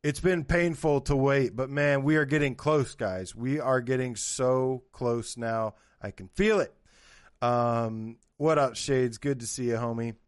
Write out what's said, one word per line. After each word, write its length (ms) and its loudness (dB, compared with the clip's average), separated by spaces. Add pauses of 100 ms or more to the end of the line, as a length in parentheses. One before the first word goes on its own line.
it's 180 -2
been 240 2
painful 580 2
to 140 2
wait, 400 2
but 140 -4
man, 340 2
we 120 4
are 80 4
getting 300 0
close, 400 0
guys. 400 -6
We 240 -2
are 220 2
getting 340 -2
so 800 0
close 440 -4
now. 380 -4 (260)
I 120 -8
can 160 -16
feel 320 2
it. 120 -2 (720)
Um, 760 -2 (180)
what 220 4
up, 180 2
Shades? 420 0
Good 220 -4
to 60 -10
see 180 -6
you, 120 0
homie. 380 -4 (140)